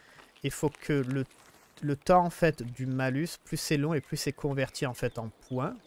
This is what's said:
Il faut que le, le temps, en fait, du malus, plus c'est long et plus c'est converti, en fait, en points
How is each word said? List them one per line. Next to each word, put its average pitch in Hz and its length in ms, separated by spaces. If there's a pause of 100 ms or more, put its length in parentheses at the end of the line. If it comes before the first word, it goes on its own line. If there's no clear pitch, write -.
(440)
Il 139 80
faut - 180
que - 240
le, 135 320 (560)
le 143 140
temps, 180 280
en 175 60
fait, 156 340
du 123 220
malus, 131 580
plus - 140
c'est - 200
long 147 160
et 139 80
plus - 160
c'est - 160
converti, 139 520
en 123 80
fait, 120 260
en 113 100
points 131 460 (120)